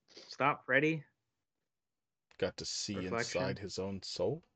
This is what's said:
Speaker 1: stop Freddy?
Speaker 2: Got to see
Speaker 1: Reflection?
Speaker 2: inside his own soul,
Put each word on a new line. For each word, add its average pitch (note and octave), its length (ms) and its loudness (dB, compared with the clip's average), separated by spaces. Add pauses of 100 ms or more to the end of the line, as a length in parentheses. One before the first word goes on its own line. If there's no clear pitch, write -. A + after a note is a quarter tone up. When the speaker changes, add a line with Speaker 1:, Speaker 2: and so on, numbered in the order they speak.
(280)
Speaker 1:
stop - 380 2
Freddy? D3 380 4 (1300)
Speaker 2:
Got - 200 0
to E2 80 -8
see - 320 -4
Speaker 1:
Reflection? F#2 440 0
Speaker 2:
inside F#2+ 180 0
his F#2 200 -6
own F#2+ 240 -4
soul, B2+ 400 -2 (120)